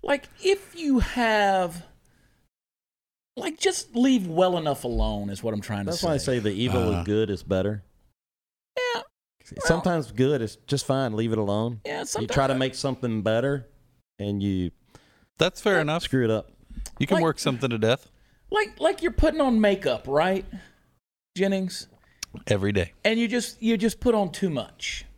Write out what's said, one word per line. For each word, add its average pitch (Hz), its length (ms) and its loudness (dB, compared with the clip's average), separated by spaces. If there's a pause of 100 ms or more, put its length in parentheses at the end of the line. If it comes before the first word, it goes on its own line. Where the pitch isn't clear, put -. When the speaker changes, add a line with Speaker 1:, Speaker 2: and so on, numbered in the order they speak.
Speaker 1:
like, 285 260 -2 (160)
if 392 340 0
you 285 200 4
have, 196 840 2 (1500)
like, 320 220 -6
just - 380 -4
leave 247 300 4
well 175 320 2
enough 151 260 -2
alone 107 460 0
is 98 120 -8
what 113 120 -2
I'm 104 60 -4
trying 101 260 -4
to - 60 -4
Speaker 2:
That's 170 100 -4
why 165 120 2
I - 40 2
Speaker 1:
say. 135 180 0
Speaker 2:
say - 40 0
the 104 120 0
evil 110 420 0
Speaker 3:
Uh. 87 60 0
Speaker 2:
of 85 60 -4
good 104 240 2
is 92 120 -4
better. 98 400 -2 (920)
Speaker 1:
Yeah. 494 260 -2 (580)
Speaker 2:
Sometimes 165 520 0
good 127 300 2
is 107 140 -6 (100)
just 139 180 -4
fine. 131 300 0
Leave 113 180 0
it 110 60 0
alone. 107 480 -2
Speaker 1:
Yeah, - 140 -6
Speaker 2:
You - 40 -8
try - 220 -6
to - 80 -6
Speaker 1:
sometimes 135 240 2
Speaker 2:
make 131 160 -2
something 123 480 -4
better, 120 440 -2 (520)
and 101 240 -4
you 92 300 -2 (640)
Speaker 3:
That's 175 220 0
fair 202 140 2
Speaker 1:
Like, 165 80 2
Speaker 3:
enough. 156 200 -2
Speaker 2:
screw 127 220 0
it 110 60 2
up. 110 200 -2 (480)
Speaker 3:
You 139 80 0
can 196 100 2
Speaker 1:
like, 160 60 4
Speaker 3:
work 160 160 2
something 127 320 -2
to 113 80 -2
death. 110 320 0 (400)
Speaker 1:
like, 415 280 -2
like 330 240 2
you're 349 100 0
putting 311 280 2
on 254 200 4
makeup, 196 460 2
right, 180 380 2 (920)
Jennings? 190 500 -2 (600)
Speaker 3:
Every 101 260 2
day. 92 200 0 (120)
Speaker 1:
And 226 160 2
you 233 80 0
just, 233 340 -4
you 226 140 2
just 208 240 0
put 240 140 2
on 196 180 0
too 190 160 -2
much. - 560 -6 (140)